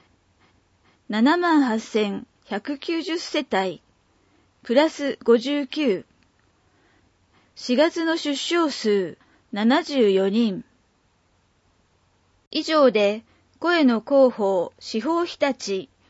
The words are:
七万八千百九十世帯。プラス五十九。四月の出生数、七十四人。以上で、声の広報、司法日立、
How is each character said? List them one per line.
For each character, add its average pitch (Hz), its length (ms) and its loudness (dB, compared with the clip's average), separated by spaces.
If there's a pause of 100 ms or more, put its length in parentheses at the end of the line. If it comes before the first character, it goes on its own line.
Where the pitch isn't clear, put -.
(1080)
七 233 300 2
万 330 240 2
八 226 180 0
千 208 460 -4 (180)
百 240 340 -8
九 330 220 -6
十 311 180 -6
世 - 320 -6
帯。 185 320 -4 (800)
プ 233 120 -4
ラ 302 160 4
ス 277 340 -6
五 233 140 6
十 277 280 -2
九。 254 380 -2 (1500)
四 - 220 -4
月 330 280 0
の 330 120 0
出 285 200 -4
生 330 340 -2
数、 202 460 -2 (360)
七 233 300 2
十 262 280 2
四 190 180 2
人。 208 360 -2 (1900)
以 311 120 -4
上 302 280 4
で、 208 340 0 (340)
声 339 260 2
の 233 160 4
広 262 340 4
報、 196 440 -2
司 - 220 -6
法 330 240 -2
日 - 140 -12
立、 202 500 -4 (220)